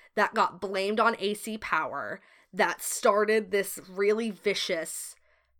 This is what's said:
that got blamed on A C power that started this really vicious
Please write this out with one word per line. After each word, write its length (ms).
that 180
got 260
blamed 400
on 200
A 140
C 240
power 640
that 300
started 680
this 360
really 440
vicious 840